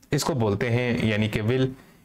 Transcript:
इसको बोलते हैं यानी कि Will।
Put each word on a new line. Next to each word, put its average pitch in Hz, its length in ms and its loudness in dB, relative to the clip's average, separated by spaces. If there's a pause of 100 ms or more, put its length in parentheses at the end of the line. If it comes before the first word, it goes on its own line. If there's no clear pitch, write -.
(120)
इसको 151 240 -2
बोलते 113 340 0
हैं 120 340 0
यानी 110 260 2
कि 113 120 -2
Will। 131 280 0 (360)